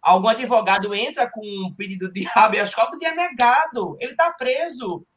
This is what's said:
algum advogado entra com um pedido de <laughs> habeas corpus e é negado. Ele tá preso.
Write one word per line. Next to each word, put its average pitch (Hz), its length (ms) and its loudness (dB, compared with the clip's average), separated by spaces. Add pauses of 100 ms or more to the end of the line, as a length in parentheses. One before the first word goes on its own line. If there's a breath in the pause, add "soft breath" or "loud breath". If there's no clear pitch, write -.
algum 196 260 4
advogado 208 640 2
entra 233 360 -2
com 220 120 -14
um 196 320 -8
pedido 190 380 -8
de 190 180 -6
<laughs> - 60 -2
habeas 208 400 4
corpus 339 260 -2
e 330 40 -6
é 320 100 -2
negado. 247 840 0
Ele 247 160 -8
tá 330 180 2
preso. 254 720 -6 (120)